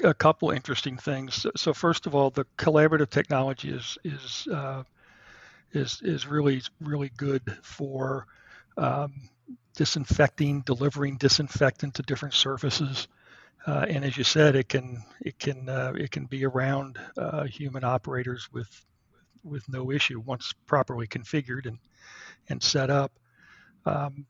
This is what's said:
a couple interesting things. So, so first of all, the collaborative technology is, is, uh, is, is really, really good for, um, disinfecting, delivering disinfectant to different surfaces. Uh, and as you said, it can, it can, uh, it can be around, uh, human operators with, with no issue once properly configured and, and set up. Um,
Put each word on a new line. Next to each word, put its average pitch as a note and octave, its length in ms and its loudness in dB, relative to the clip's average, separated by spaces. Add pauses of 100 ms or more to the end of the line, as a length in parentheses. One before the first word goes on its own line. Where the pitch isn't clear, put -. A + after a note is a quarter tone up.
a E3 100 8
couple D#3 340 4
interesting B2+ 480 -4
things. C3+ 380 -6
So, - 200 -2
so - 180 0
first E3+ 340 0
of D3 80 0
all, C#3 160 6
the C3+ 140 -2 (120)
collaborative D#3 540 6
technology C3+ 580 0
is, C3 340 -8
is, C3+ 480 -10
uh, C3+ 320 -4 (880)
is, C3+ 300 -2
is D3+ 240 -2
really, C#3+ 380 2 (180)
really D3 340 -4
good C#3 280 -2 (180)
for, C3+ 640 -6 (500)
um, C#3 540 -2 (460)
disinfecting, C#3+ 840 2
delivering C#3 560 -2
disinfectant C#3 760 2
to - 80 -8
different C3+ 320 -6
surfaces. C3+ 760 0 (600)
Uh, C#3+ 200 2
and C#3 160 0
as C3+ 140 -2
you C3 60 0
said, D3+ 320 8
it C3 120 4
can, B2+ 360 -4 (180)
it - 160 -8
can, C3 320 -6
uh, C3 260 -2
it - 140 -4
can C#3 160 -6
be C3+ 180 -6
around, C3+ 540 0 (180)
uh, D3+ 280 -2
human C3+ 400 -6
operators B2 680 -2
with, - 320 -10 (600)
with D3 260 -10
no C3 220 -6
issue C#3 280 0
once B2 360 -6 (100)
properly B2+ 400 2
configured B2 600 -4
and, A2+ 100 -10 (720)
and B2 140 -6
set C3+ 260 2
up. C#3 220 2 (720)
Um, C#3+ 440 -4